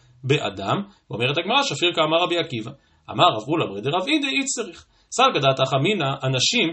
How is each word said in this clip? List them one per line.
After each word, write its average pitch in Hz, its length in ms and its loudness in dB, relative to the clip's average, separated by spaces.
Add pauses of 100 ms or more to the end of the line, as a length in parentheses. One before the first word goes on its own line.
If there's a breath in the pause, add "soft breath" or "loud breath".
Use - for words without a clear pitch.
(240 soft breath)
באדם, 107 540 0 (320 soft breath)
ואומרת 123 280 -2
הגמרא, 220 260 0
"שפיר 165 320 0
כאמר 160 280 2
רבי 175 140 0
עקיבא". 127 340 -6 (400)
אמר 123 240 4
רב 107 120 -8
אולה 147 180 0
ברי 98 160 -8
דרב 165 260 -2
אידי, 285 200 0
אי 269 180 -2
צריך. 190 400 -8 (260)
סלקא 240 280 4
דעתך 135 400 2
אמינא, 160 300 0 (140)
אנשים 135 500 2